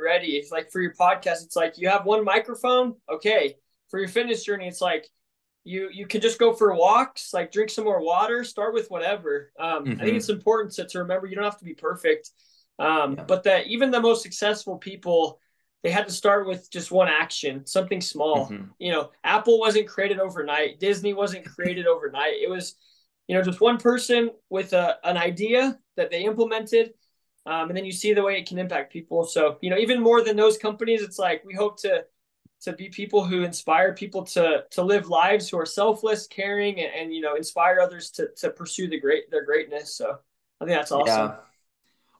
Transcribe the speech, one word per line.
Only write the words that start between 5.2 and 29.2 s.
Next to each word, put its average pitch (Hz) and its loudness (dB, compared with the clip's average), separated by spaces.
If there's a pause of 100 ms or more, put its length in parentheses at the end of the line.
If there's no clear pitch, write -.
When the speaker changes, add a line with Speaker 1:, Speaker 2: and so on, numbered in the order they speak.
Speaker 1:
you, 190 -6
you 202 -12
could 208 -4
just 226 0
go 233 6
for 214 4
walks, 208 2
like, 175 -4
drink 214 -2
some 214 -6
more 196 0
water, 214 0
start 220 -4
with 233 -2
whatever. 170 -4
Um, 160 -4
I - -
think 131 -4
Speaker 2:
Mm-hmm. 220 0
Speaker 1:
it's 208 -2
important 214 0
to, 180 -6
to 185 -10
remember 185 -4
you 190 -12
don't 202 -4
have 208 -20
to 180 -6
be 165 -8
perfect. 160 -2 (480)
Um, 151 2
Speaker 2:
Yeah. - -16
Speaker 1:
but 185 0
that 190 4
even 240 0
the 240 2
most 226 4
successful 208 -4
people, 170 0 (420)
they 170 -2
had 202 0
to 180 -8
start 202 2
with 180 -8
just 170 -10
one 180 4
action, 151 -2
something 185 -2
small. 151 0
Speaker 2:
Mm-hmm. 101 -12 (140)
Speaker 1:
You 180 -4
know, - -2 (140)
Apple 220 4
wasn't 214 2
created 196 -2
overnight. 151 -2
Disney 196 0
wasn't 190 -4
created 180 -4
<laughs> 170 6
overnight. 147 -2 (100)
It 175 -2
was, 180 -8 (520)
you 185 -2
know, 185 2
just 185 -2
one 233 6
person 240 2 (200)
with 190 -4
a, 175 2
an 180 0
idea 214 0 (200)
that 175 -2
they - -4
implemented. 220 0 (520)
Um, 160 -4
and 175 -6
then 196 -6
you 190 -10
see 208 0
the 202 4
way 196 2
it 180 -8
can 180 -6
impact 180 -4
people. 170 -2